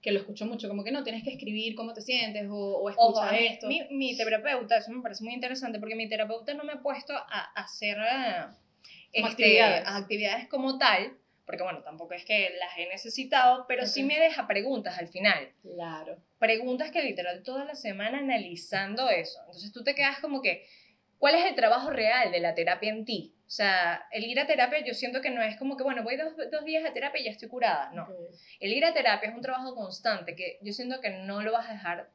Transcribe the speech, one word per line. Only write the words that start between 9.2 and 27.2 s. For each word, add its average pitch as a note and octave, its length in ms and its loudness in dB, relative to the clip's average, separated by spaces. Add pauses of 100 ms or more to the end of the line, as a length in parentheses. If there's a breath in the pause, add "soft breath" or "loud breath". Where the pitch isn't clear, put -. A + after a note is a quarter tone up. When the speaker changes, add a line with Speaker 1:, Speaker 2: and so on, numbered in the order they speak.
Speaker 2:
este, A3 340 8
Speaker 1:
actividades. F#3 240 6
Speaker 2:
actividades G#3 600 -4
como C4 300 -2
tal, A3+ 380 4 (300)
porque, - 160 -6
bueno, F3+ 200 -6
tampoco D#3+ 320 -12
es F3 100 -12
que G3+ 340 2
las F3 200 -8
he F3 100 -4
necesitado, B3+ 800 4
pero B3+ 180 0
sí - 160 -2
Speaker 1:
Ok. C4+ 60 2
Speaker 2:
me D4+ 100 2
deja D#4 280 4
preguntas G3+ 520 0
al E3+ 100 -8
final. F3+ 440 2 (100)
Speaker 1:
Claro. E3 540 -10 (220)
Speaker 2:
Preguntas B3+ 520 2
que E4 120 0
literal F3+ 400 -4
toda C4+ 220 -6
la D4+ 100 -10
semana A3 440 -4
analizando G#3 920 -2
eso. E3 360 0
Entonces - 260 -16
tú A#3+ 120 -14
te C#4 100 2
quedas C#4 260 2
como C#4+ 220 -2
que, F#3 240 0 (520 loud breath)
"¿Cuál C#4+ 180 6
es E4+ 80 6
el F4+ 100 2
trabajo B3 360 4
real A#3+ 420 4
de F3 80 2
la E3+ 140 2
terapia F3 360 0
en A3 140 -6
ti?". G#3 300 -6 (120)
O - 40 -20
sea, F#3 600 2
el A3 140 -6
ir B3 160 0
a C#4+ 60 0
terapia D4 380 4
yo A#3 100 -4
siento C4 260 -4
que C4+ 100 -2
no A#3+ 120 0
es G#3+ 160 -2
como C4+ 180 -4
que, C4 80 -4
"Bueno, B3 180 0
voy A#3 140 -2
dos, D#4 160 -4 (180)
dos D4+ 140 -4
días D#4+ 240 0
a - 60 -4
terapia C#4 260 -4